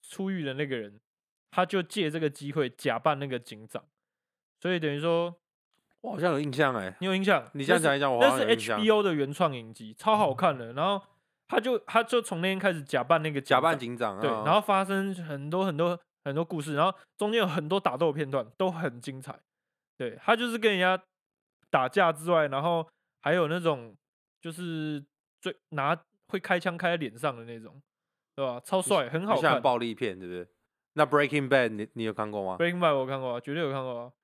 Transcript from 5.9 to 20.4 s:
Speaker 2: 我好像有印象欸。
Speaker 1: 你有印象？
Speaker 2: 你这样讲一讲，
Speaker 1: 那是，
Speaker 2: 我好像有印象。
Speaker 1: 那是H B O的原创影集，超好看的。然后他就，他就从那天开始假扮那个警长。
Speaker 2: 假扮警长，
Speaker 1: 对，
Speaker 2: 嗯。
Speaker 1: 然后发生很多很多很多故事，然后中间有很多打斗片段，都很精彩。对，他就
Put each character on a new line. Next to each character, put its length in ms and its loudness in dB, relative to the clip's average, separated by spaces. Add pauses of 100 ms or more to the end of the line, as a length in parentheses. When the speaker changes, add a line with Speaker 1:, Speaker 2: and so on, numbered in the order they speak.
Speaker 2:
我 100 -8
好 80 -8
像 140 2
有 80 0
印 100 -4
象 240 2
欸。 240 -4
Speaker 1:
你 80 -4
有 80 0
印 80 0
象？ 300 2
Speaker 2:
你 100 -6
这 80 2
样 100 6
讲 140 4
一 60 -2
讲， 180 2
Speaker 1:
那 0 -
是， 60 8
Speaker 2:
我 60 8
好 60 2
像 100 0
有 60 4
印 60 0
象。 180 -2
Speaker 1:
那 40 0
是 0 -
H 20 0
B 80 4
O 100 4
的 120 0
原 180 -2
创 240 0
影 180 -12
集， 200 -16
超 240 2
好 160 4
看 240 2
的。 160 -12
然 120 -2
后 160 -2 (460)
他 100 0
就， 220 0
他 240 2
就 180 0
从 200 -6
那 80 0
天 100 -2
开 140 2
始 100 -6
假 180 0
扮 200 4
那 100 -2
个 80 -2
警 160 -10
长。 60 6
Speaker 2:
假 0 -
扮 180 2
警 160 -6
长， 240 -2
Speaker 1:
对， 100 0
Speaker 2:
嗯。 140 -2
Speaker 1:
然 100 2
后 60 6
发 240 0
生 320 -2
很 340 -10
多 140 0
很 140 -2
多 200 0 (280)
很 100 -4
多 80 0
故 180 -6
事， 140 -6
然 100 4
后 80 0 (240)
中 140 -2
间 80 2
有 80 2
很 220 -4
多 100 2
打 160 -2
斗 160 2
片 180 -4
段， 160 -2 (120)
都 120 0
很 300 -6
精 220 -12
彩。 180 -16 (580)
对， 240 -8
他 140 4
就 160 -4